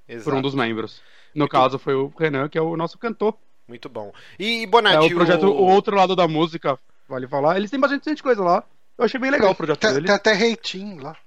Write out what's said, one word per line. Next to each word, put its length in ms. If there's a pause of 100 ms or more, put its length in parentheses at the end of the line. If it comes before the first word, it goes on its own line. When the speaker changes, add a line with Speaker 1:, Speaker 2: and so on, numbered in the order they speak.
(120)
Speaker 1:
um 40
Speaker 2:
Exato. 260
Speaker 1:
dos 120
membros. 460 (340)
No 100
Speaker 2:
Muito 80
Speaker 1:
caso 260
foi 160
o 240
Renan, 300
que 100
é 20
o 160
nosso 220
cantor. 360 (340)
Speaker 2:
Muito 200
bom. 240 (260)
E, 280
Bonatti, 300 (120)
Speaker 1:
É, 40
o 20
projeto 320
Speaker 2:
o 160
Speaker 1:
O 80
Outro 260
Lado 200
da 120
Música, 500 (300)
vale 200
falar. 280
Eles 140
têm 100
bastante 420
coisa 200
lá. 200 (360)
Eu 80
achei 120
bem 120
legal 220
o 20
projeto 260
Speaker 3:
Tem, 140
Speaker 1:
deles. 120
Speaker 3:
tem 80
até 200
reitinho 680
lá. 140 (100)